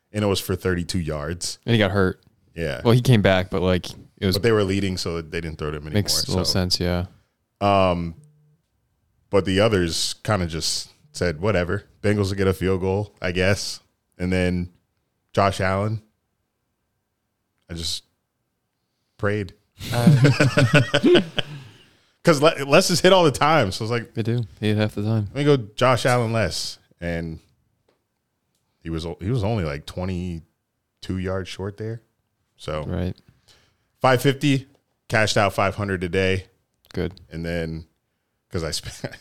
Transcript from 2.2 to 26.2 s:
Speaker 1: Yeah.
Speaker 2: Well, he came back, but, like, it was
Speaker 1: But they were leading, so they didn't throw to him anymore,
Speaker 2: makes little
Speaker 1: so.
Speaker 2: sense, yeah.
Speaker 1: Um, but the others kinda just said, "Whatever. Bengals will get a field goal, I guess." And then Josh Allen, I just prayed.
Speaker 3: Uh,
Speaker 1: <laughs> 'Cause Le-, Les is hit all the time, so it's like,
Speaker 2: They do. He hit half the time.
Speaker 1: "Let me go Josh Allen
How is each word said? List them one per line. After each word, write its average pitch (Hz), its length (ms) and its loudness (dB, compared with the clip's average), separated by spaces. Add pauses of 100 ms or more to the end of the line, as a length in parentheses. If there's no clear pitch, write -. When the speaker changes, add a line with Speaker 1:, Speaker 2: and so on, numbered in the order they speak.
Speaker 1:
Yeah. 73 280 -6
Speaker 2:
Well, 117 100 6
he 127 80 6
came 120 200 6
back, 92 280 2
but, 92 120 -2
like, 90 260 0 (320)
it - 60 -2
was 92 100 2
Speaker 1:
But 85 80 0
they 117 80 4
were 107 120 4
leading, 95 340 -2
so 85 240 -6
they 82 200 -10
didn't 78 160 -10
throw 76 140 -6
to 78 60 -8
him 71 100 -12
anymore, 76 60 -6 (100)
Speaker 2:
makes - 240 -2
little 92 180 0
Speaker 1:
so. - 60 0
Speaker 2:
sense, 90 280 0
yeah. 87 260 0 (540)
Speaker 1:
Um, 92 560 2 (1120)
but 98 160 2
the 95 160 2
others 92 600 2
kinda 98 240 0
just - 420 -6 (240)
said, 85 280 -4
"Whatever. 95 440 -2 (160)
Bengals 104 280 0
will 101 60 -4
get 98 120 0
a 95 60 4
field 92 280 -2
goal, 95 400 -4
I 92 100 -2
guess." 92 480 0 (380)
And 90 160 -4
then 90 360 0 (640)
Josh 98 280 2
Allen, 101 400 -2 (1700)
I 85 40 -12
just 85 300 -8 (1120)
prayed. 101 360 -4 (400)
Speaker 3:
Uh, 143 1300 4
Speaker 1:
<laughs> - 0 - (1000)
'Cause 160 180 4
Le-, 147 240 4
Les 151 260 4
is 170 80 2
hit 185 140 6
all 185 100 8
the 156 80 6
time, 147 400 2
so - 120 -8
it's 110 80 -6
like, 117 220 -4
Speaker 2:
They 117 100 -4
do. 117 200 -2 (160)
He 104 80 0
hit 107 100 2
half 107 180 0
the 104 80 -4
time. 107 300 0
Speaker 1:
"Let - 20 -16
me 139 80 -2
go 143 140 4
Josh 123 480 0
Allen 123 280 2